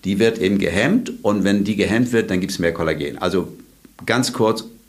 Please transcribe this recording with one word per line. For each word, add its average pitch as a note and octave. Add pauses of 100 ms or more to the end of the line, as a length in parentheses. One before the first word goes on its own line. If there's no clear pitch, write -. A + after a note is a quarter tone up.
die G2
wird A2+
eben G2
gehemmt A2 (120)
und G2+
wenn G2+
die G2+
gehemmt A2
wird, A2
dann F#2
gibt's F#2+
mehr E2+
Kollagen. D2+
Also F2+ (540)
ganz A#2+
kurz A2 (260)